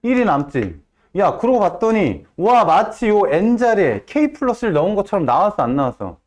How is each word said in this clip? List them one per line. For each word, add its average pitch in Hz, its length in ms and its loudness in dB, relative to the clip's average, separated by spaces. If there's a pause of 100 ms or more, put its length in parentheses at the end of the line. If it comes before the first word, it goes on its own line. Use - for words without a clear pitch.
일이 247 200 2
남지. 139 560 -4 (340)
야, 180 220 0
그러고 247 240 0
봤더니 220 640 -2 (100)
와, 220 300 2
마치 208 420 0
요 208 180 2
N자리에 202 800 0
K 294 280 -2
플러스 240 320 -4
일 196 80 0
넣은 175 220 0
것처럼 196 300 -2
나왔어, 156 380 0
안 123 140 -2
나왔어? 110 500 -4